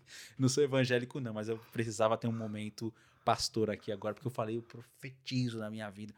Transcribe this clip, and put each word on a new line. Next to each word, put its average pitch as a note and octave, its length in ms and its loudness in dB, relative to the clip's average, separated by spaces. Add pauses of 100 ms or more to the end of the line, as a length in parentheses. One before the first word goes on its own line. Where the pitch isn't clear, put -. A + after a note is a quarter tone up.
(160)
<laughs> - 240 -12
Não C3 100 6
sou D3 140 4
evangélico, B2+ 560 2
não, A#2 140 -4
mas G#2+ 160 -4
eu A2+ 80 -2 (160)
precisava A2+ 440 4
ter A#2 100 -2
um A#2 40 0
momento A2 600 -6 (340)
pastor A2 440 2
aqui G#2 220 -4
agora, G#2 240 -4
porque - 120 -8
eu B2 40 -4
falei, A2+ 260 -2
eu A#2 60 -8
profetizo B2+ 960 -6
na G#2+ 100 -6
minha G#2+ 200 -8
vida. G#2 280 -12